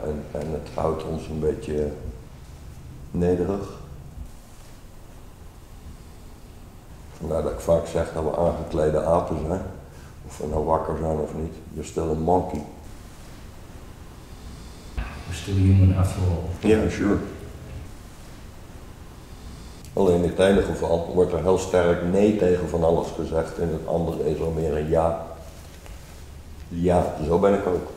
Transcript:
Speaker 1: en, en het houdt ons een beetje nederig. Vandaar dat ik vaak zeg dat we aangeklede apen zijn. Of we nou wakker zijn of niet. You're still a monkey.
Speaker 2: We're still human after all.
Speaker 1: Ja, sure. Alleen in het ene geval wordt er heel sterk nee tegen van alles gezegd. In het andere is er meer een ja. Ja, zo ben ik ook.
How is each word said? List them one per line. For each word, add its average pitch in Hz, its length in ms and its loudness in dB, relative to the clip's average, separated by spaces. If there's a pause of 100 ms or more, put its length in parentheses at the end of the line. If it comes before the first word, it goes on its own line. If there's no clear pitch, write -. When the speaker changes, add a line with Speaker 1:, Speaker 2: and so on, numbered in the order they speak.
Speaker 1:
en, 76 200 -4 (180)
en 78 100 -4
het 73 220 -4
houdt 78 300 0
ons 78 240 -4
een 80 120 -4
beetje 76 480 0 (1200)
nederig. 90 580 2 (3500)
Vandaar 78 240 0
dat 73 80 0
ik - 80 -6
vaak 82 280 4
zeg 82 260 -2
dat 80 100 -2
we 76 140 0
aangeklede 78 680 2
apen 82 320 4 (100)
zijn. 90 140 0 (680)
Of - 100 -14
we 73 100 -4
nou 78 180 0
wakker 80 320 2
zijn 78 200 0
of 76 180 -2
niet. 80 180 -4 (200)
You're 78 140 -6
still 82 220 -2
a 78 40 2
monkey. 80 500 2 (2250)
Speaker 2:
We're - 420 -8
still - 180 -6
human 95 420 8
after 90 240 4
all. 90 480 0
Speaker 1:
Ja, 107 200 6
sure. - 280 2 (2750)
Alleen 90 300 4
in 82 60 4
het 82 100 -4
ene 95 220 8
geval 85 520 0
wordt 87 200 6
er 80 80 0
heel 92 160 6
sterk 87 540 4
nee 104 260 6
tegen 87 320 4
van 82 140 2
alles 82 320 4
gezegd. 80 420 -2
In 87 100 0
het 80 200 -2
andere 80 420 0
is 73 100 0
er 78 160 0
meer 80 220 0
een 78 120 0
ja. 80 360 4 (1400)
Ja, 87 480 2 (120)
zo 85 120 6
ben 101 140 8
ik 98 140 2
ook. 87 300 0